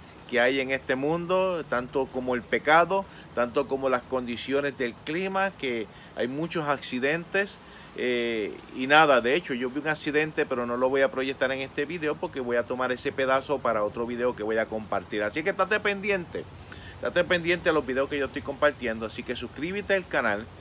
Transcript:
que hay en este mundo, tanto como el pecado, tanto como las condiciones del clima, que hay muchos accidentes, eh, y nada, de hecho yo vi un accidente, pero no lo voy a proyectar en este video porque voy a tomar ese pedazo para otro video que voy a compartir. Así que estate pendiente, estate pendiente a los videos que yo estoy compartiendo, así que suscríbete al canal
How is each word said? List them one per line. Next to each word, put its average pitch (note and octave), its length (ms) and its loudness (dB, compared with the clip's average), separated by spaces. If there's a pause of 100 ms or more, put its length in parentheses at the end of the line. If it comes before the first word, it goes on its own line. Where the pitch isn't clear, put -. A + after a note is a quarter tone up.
(300)
que A#2+ 100 2
hay C3 220 4
en C3 100 -2
este C3 240 0
mundo, E3+ 680 0
tanto B2+ 400 -2
como B2+ 300 -2
el A#2 80 -2
pecado, E3 600 4 (320)
tanto A#2+ 320 2
como C3+ 220 0
las B2 140 2
condiciones C3 720 -2
del A#2+ 160 -2
clima, F#3+ 580 -2
que A#2+ 340 -4 (300)
hay A2+ 140 -2
muchos D#3 360 -4
accidentes, D3 960 -2 (380)
eh, A#2 600 -2 (200)
y C3 100 -2
nada, D3 320 10
de B2 160 4
hecho F3 180 -2
yo B2 160 -2
vi C#3 120 -4
un D#3 80 -2
accidente, D3+ 560 0
pero B2 200 -2
no A#2+ 120 -2
lo B2+ 100 4
voy C3+ 140 4
a C3+ 100 4
proyectar C3 400 -2
en C3+ 80 -2
este C3+ 240 -4
video D3+ 320 -2
porque D#3+ 240 -6
voy A#2+ 160 -2
a A#2+ 80 4
tomar B2+ 300 -2
ese B2+ 180 -2
pedazo C3 480 2
para A2 240 2
otro A2 240 -2
video A#2+ 260 0
que G#2+ 100 -8
voy A2 160 2
a A2+ 80 0
compartir. G#2 560 -2
Así B2+ 200 -2
que F#3 60 2
estate F#3+ 320 0
pendiente, G3 640 -2 (500)
estate - 300 0
pendiente F3 440 0
a D#3 40 4
los C#3+ 120 2
videos C3 240 0
que D3 80 -4
yo C3+ 100 0
estoy B2 140 -8
compartiendo, B2 640 0
así B2 160 -8
que A#2+ 120 -4
suscríbete F#3 600 -2
al F#3 120 -2
canal A2 380 0 (160)